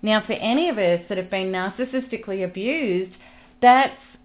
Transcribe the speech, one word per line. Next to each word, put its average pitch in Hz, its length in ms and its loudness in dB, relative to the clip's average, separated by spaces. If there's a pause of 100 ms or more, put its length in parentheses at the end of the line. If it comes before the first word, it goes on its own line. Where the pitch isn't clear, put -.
Now, 214 240 2
for 226 60 -4
any 262 360 0
of 269 80 -4
us 175 320 2
that 202 80 -4
have 185 140 -6
been 190 220 -4
narcissistically 214 920 -6
abused, 190 720 -4 (480)
that's 254 340 8 (280)